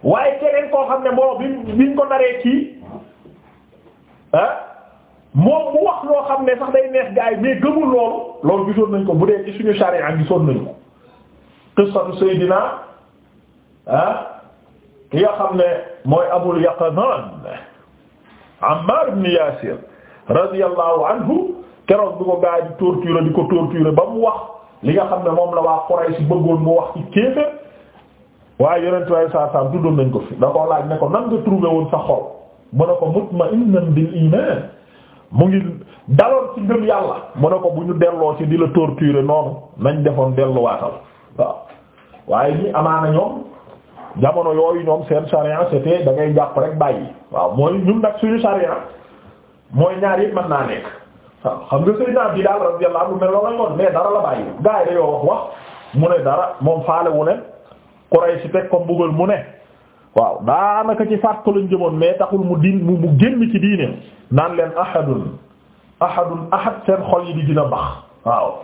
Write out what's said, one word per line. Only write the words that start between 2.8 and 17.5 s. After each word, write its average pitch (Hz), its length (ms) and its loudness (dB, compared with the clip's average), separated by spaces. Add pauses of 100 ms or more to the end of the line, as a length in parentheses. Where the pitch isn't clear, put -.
ah, 202 200 2 (840)
moom 277 400 4
mu 302 100 4
wax - 200 0
loo 285 240 2
xam 269 160 -2
ne 254 140 2
sax 254 140 -6
day 262 180 2
neex 262 240 0
gaay 226 220 0
mais 247 240 0
gëmul 302 300 0
loolu, 240 320 0 (200)
loolu 190 300 2
gisoon 208 200 2
nañ 196 140 -2
ko 175 80 0
bu 165 120 4
dee 196 180 2
ci 202 140 -10
suñu 220 160 0
charia 165 420 0
gisoon 160 300 0
nañ 131 180 -2
ko. - 100 -14 (1000)
Qissatu 196 420 0
Seydina, 185 420 2 (1300)
ah, - 560 -2 (680)
ki 151 80 -2
nga 208 200 4
xam 185 180 -2
ne 180 80 4 (400)
mooy 160 260 2
Abul 175 320 0
Yaqzan, 160 800 -2 (1160)